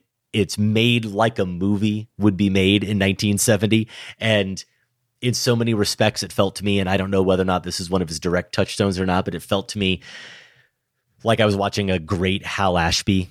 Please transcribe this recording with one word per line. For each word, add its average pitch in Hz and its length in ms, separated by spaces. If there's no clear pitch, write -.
it's 104 260
made 113 480
like 110 320
a 98 80
movie 101 640
would 101 180
be 98 140
made 98 340
in 101 140
nineteen 98 400
seventy. 107 500
And 101 420
in 123 140
so 123 220
many 117 180
respects, 107 480
it 92 100
felt 98 240
to 92 80
me, 101 160
and 92 80
I 95 80
don't 95 140
know 95 120
whether 92 200
or 92 40
not 90 180
this 90 160
is 87 100
one 92 120
of 80 60
his 80 120
direct 87 340
touchstones 98 460
or 95 60
not, 92 180
but 90 100
it 82 80
felt 98 280
to - 80
me 95 220
like 113 140
I 113 80
was 104 80
watching 98 380
a 92 80
great 95 440
Hal 95 320
Ashby 90 540